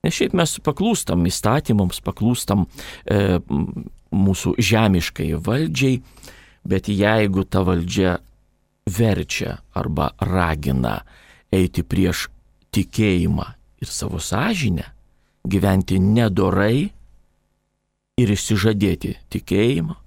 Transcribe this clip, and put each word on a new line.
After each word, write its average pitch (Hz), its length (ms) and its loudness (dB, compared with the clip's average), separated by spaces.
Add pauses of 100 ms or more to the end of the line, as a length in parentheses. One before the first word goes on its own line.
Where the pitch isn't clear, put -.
Nes 165 120 0
šiaip - 160 0
mes 175 320 0
paklūstam 147 640 0
įstatymams, 107 720 0
paklūstam, 104 640 0 (400)
e, 98 320 2
m-, - 540 -4 (180)
mūsų 98 480 0
žemiškai 95 800 2
valdžiai, 131 640 -2 (640)
bet 95 240 -2
jeigu 101 560 2
ta 98 220 0
valdžia 90 520 0 (680)
verčia 95 720 -2 (180)
arba 78 400 -2
ragina 73 840 -2 (500)
eiti 92 320 0
prieš 90 440 0 (440)
tikėjimą 90 720 0 (340)
ir - 120 -10
savo 95 280 -8
sąžinę, 131 680 -2 (580)
gyventi 95 560 2
nedorai 104 880 2 (1300)
ir 107 120 4
išsižadėti 101 840 0 (160)
tikėjimą 139 640 0 (100)